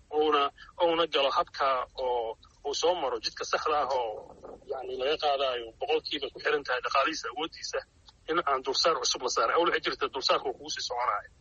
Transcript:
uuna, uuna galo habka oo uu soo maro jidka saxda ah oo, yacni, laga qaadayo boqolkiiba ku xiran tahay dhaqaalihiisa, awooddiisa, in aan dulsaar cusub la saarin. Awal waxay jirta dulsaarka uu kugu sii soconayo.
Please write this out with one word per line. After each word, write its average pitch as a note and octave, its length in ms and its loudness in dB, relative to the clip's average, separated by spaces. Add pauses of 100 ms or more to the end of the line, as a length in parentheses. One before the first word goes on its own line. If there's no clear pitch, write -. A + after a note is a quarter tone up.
(120)
uuna, D3+ 320 4 (340)
uuna E3+ 300 4
galo C#3 240 2
habka C#3 360 0 (260)
oo A#2+ 440 -2 (260)
uu - 100 -2
soo - 220 4
maro B3+ 240 -2
jidka - 260 -8
saxda - 320 0
ah C3+ 120 0
oo, B2 200 0 (540)
yacni, B2+ 340 -8
laga C#3 200 0
qaadayo C3+ 560 0
boqolkiiba - 560 -2
ku - 100 -14
xiran D3 240 0
tahay B2+ 180 -2
dhaqaalihiisa, C3+ 460 0
awooddiisa, - 520 -6 (480)
in D#3+ 120 0
aan C3+ 220 0
dulsaar D3 340 2
cusub B2+ 260 -2
la B2 80 -2
saarin. A#2 260 2
Awal - 120 6
waxay D#3+ 140 0
jirta - 260 -4
dulsaarka C#3 380 0
uu C3 80 -2
kugu D3 160 -12
sii - 120 -6
soconayo. A#2+ 480 -2 (120)